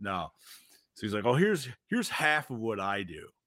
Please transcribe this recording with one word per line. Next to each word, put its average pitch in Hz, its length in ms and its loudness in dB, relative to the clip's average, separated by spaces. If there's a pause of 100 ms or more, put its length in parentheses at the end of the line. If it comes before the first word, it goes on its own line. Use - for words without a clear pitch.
"No." 92 320 -4 (600)
So - 120 -6
he's 101 60 -4
like, 107 140 0
"Oh, 123 80 6
here's, 165 340 2 (200)
here's 220 200 0
half 151 400 2
of 123 100 -6
what 110 220 -2
I 98 220 -2
do." 85 260 -12 (180)